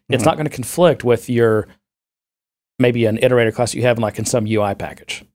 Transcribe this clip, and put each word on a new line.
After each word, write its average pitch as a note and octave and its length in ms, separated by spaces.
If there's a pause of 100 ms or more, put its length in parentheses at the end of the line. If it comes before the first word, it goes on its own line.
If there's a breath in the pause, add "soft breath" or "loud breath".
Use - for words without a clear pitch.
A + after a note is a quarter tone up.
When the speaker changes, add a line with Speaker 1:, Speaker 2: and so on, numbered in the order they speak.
Speaker 1:
it's B2 140
Speaker 2:
Mm-hmm. - 20
Speaker 1:
not D#3+ 120
gonna D3+ 140
conflict D3 520
with A#2 260
your, A2+ 380 (1120 soft breath)
maybe A#2+ 280
an G#2+ 120
iterator A#2+ 340
class A#2+ 220
you A#2 80
have B2 160
in, A#2 40
like, G#2+ 180
in A2 40
some A2 220
U G#2+ 160
I G2+ 120
package. - 500 (100)